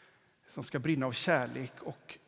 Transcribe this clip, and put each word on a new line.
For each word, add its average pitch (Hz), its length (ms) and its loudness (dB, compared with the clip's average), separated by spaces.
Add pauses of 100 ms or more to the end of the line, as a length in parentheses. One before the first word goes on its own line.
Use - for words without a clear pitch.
(500)
som - 140 -8
ska - 160 -2
brinna 135 260 2
av 127 60 0
kärlek 127 720 0
och - 360 -12 (100)